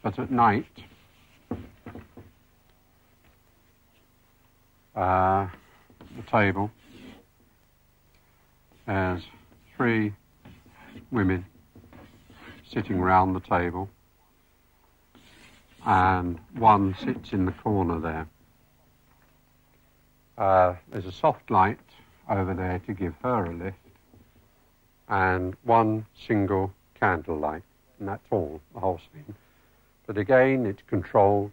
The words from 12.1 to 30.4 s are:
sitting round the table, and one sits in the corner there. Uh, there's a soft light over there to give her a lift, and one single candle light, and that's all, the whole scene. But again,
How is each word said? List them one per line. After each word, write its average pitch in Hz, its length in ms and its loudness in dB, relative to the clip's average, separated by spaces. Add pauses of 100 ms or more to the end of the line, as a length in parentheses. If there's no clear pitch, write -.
sitting 101 300 -4
round 92 360 4
the 90 60 -4
table, 90 480 -2 (2000)
and 92 540 2 (160)
one 101 480 4
sits - 280 -6
in 95 140 0
the 92 60 -2
corner 90 480 -2
there. 80 280 -6 (2000)
Uh, 92 380 4 (160)
there's 95 140 -8
a 92 60 -10
soft - 400 -2
light 98 280 2 (500)
over 95 240 -2
there 90 340 -4
to 104 60 -6
give 87 280 -6
her 120 240 -2
a 85 80 -8
lift, 92 240 -10 (1300)
and 92 540 0
one 110 420 2 (220)
single 95 460 0 (240)
candle 85 400 -2
light, 76 260 -6 (360)
and 98 80 -10
that's 101 240 -10
all, 80 300 -4 (120)
the 80 60 -16
whole 90 200 -4 (140)
scene. 147 220 -18 (720)
But 104 100 -6
again, 131 480 4